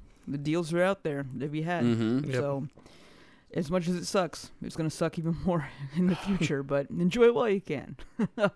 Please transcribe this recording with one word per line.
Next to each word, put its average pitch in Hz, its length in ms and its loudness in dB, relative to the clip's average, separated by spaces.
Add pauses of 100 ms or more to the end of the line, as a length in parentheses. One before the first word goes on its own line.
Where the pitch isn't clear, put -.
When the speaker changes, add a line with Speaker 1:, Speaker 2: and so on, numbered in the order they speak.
(280)
Speaker 1:
the 139 100 -4
deals 156 340 -2
are 175 100 4
out 190 200 0
there 139 240 -4 (140)
to 151 80 -4
be 151 140 -4
had. 170 220 -2
Speaker 2:
Mm-hmm. 120 460 2
Speaker 3:
Yep. 123 100 0
Speaker 1:
So, 139 280 -2 (880)
as 160 140 -2
much 175 160 0
as 180 80 2
it 170 100 -2
sucks, - 460 -2 (120)
it's - 120 -8
gonna 160 160 -2
suck 165 260 -2
even 165 240 -2
<laughs> 147 40 -4
more 165 240 0 (260)
in 180 140 2
the 185 80 2
future, 160 480 0
but 139 260 -2
enjoy 185 360 4
it 240 100 8
while 240 120 2
you 202 120 2
can. 143 400 -8
<laughs> - 60 -14 (500)